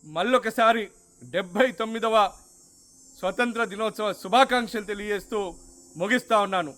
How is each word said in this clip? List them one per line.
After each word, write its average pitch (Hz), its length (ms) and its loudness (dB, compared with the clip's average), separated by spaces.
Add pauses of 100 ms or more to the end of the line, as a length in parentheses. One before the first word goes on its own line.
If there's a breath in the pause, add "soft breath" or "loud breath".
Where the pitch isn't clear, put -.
మళ్ళొకసారి 220 800 2 (380)
డెబ్బై 180 460 0 (120)
తొమ్మిదవ 226 360 -2 (1040)
స్వతంత్ర 226 520 -2
దినోత్సవ 214 360 -4 (140)
శుభాకాంక్షలు 233 680 2
తెలియజేస్తూ 208 500 -6 (560)
ముగిస్తా 214 420 0 (100)
ఉన్నాను. 175 300 -2